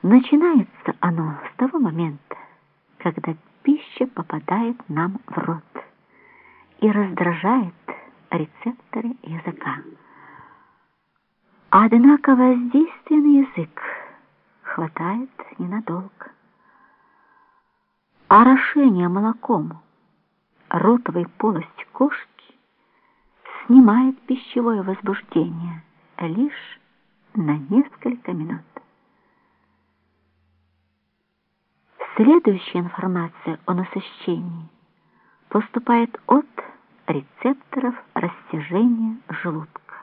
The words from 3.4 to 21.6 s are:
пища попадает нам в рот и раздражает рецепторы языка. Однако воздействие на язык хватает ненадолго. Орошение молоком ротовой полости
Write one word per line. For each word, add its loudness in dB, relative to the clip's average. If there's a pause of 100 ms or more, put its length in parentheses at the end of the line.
пища -2
попадает -6 (120)
нам -4
в -12
рот -10 (960)
и 2
раздражает -2 (560)
рецепторы -8
языка. -10 (1900)
Однако 6
воздействие 2
на 6
язык -6 (800)
хватает -8 (280)
ненадолго. -10 (2000)
Орошение 6
молоком -2 (840)
ротовой 0 (120)
полости -6